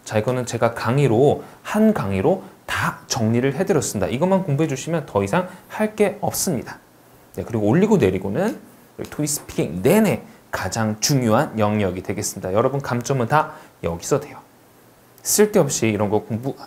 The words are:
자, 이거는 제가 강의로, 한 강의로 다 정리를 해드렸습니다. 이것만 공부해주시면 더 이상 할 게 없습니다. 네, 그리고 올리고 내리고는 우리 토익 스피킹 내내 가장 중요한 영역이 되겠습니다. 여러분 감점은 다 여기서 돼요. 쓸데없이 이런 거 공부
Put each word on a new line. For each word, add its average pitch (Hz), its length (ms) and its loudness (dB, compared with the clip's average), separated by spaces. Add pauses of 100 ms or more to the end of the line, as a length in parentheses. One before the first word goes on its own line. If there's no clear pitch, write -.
자, 110 140 -2
이거는 123 280 -2
제가 117 280 0
강의로, 127 720 2 (180)
한 214 320 2
강의로 113 480 0 (240)
다 - 400 -4
정리를 120 480 0
해드렸습니다. 131 540 0
이것만 180 340 0
공부해주시면 147 640 -2
더 - 160 0
이상 101 240 0 (220)
할 214 260 -4
게 202 260 0
없습니다. - 600 -4 (560)
네, 92 80 -6
그리고 107 240 -2
올리고 190 300 6
내리고는 104 600 0 (400)
우리 - 120 -10
토익 151 180 -4
스피킹 90 540 -6
내내 175 400 4 (280)
가장 107 480 -2
중요한 127 580 2
영역이 104 460 2
되겠습니다. 95 500 -6
여러분 131 280 0
감점은 123 480 -2
다 - 240 0 (320)
여기서 85 340 -2
돼요. - 200 -12 (840)
쓸데없이 202 640 2
이런 104 240 2
거 107 120 2
공부 120 340 -6 (100)